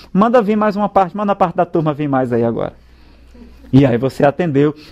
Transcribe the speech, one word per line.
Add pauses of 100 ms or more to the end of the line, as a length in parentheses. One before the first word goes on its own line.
(120)
'Manda
vir
mais
uma
parte,
manda
a
parte
da
turma
vir
mais
aí
agora.'" (960)
E
aí
você
atendeu, (180)